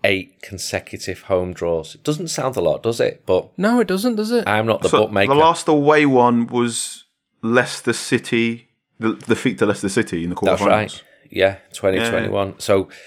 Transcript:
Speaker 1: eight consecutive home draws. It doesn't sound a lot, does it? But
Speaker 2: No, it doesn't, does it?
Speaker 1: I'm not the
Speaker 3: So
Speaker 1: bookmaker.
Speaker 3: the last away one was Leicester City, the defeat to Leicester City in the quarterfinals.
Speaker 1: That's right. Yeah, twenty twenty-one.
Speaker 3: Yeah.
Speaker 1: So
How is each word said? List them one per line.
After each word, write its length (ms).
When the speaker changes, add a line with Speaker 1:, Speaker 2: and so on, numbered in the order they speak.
Speaker 1:
eight 380
consecutive 800
home 300
draws. 400
It 100
doesn't 260
sound 280
a 40
lot, 200
does 180
it? 280
But 300
Speaker 2:
No, 220
it 80
doesn't, 280
does 160
it? 160
Speaker 1:
I'm 180
not 160
the 80
Speaker 3:
So 140
Speaker 1:
bookmaker. 300
Speaker 3:
the 60
last 280
away 400
one 400
was 560
Leicester 500
City, 760
the 140
defeat 460
to 80
Leicester 220
City 340
in 80
the 40
quarterfinals. 220
Speaker 1:
That's 80
right. 380
Yeah, 280
twenty 260
twenty-one. 500
Speaker 3:
Yeah. 80
Speaker 1:
So 320